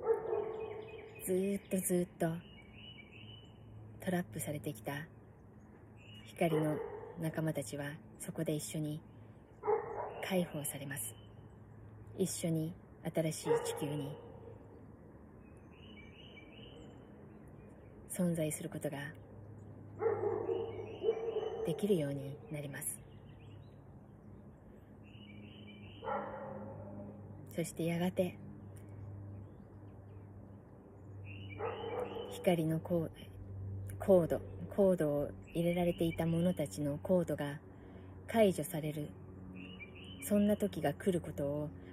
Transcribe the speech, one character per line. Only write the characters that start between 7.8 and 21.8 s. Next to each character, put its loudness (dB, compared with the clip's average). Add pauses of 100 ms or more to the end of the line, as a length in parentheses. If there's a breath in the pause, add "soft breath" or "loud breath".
そ -6
こ -2
で 2
一 0
緒 -4
に -2 (1200)
解 4
放 -4
さ -2
れ -6
ま -4
す。 -6 (1040)
一 4
緒 -2
に 2 (420)
新 4
し -6
い 2 (140)
地 0
球 0
に -2 (4000)
存 2
在 2
す -6
る -6
こ -6
と -2
が -2 (2750)
で 4
き 0